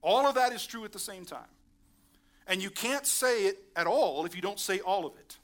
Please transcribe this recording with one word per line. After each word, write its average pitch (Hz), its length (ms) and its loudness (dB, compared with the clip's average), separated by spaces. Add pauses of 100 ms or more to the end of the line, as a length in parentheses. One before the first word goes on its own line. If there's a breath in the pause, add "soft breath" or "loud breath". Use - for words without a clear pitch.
All 226 240 4
of 269 80 4
that 247 180 4
is 220 140 -8
true 226 180 -12
at 208 60 -10
the 214 80 -14
same 185 260 -10
time. 139 240 -14 (1000 soft breath)
And 185 120 -2
you 196 100 -6
can't 277 360 -2
say 240 400 2
it 196 180 -2 (120)
at 170 100 0
all 175 400 2
if 170 80 -8
you 180 80 -8
don't 202 160 -4
say 190 220 -2
all 185 260 0
of - 100 -10
it. - 280 -20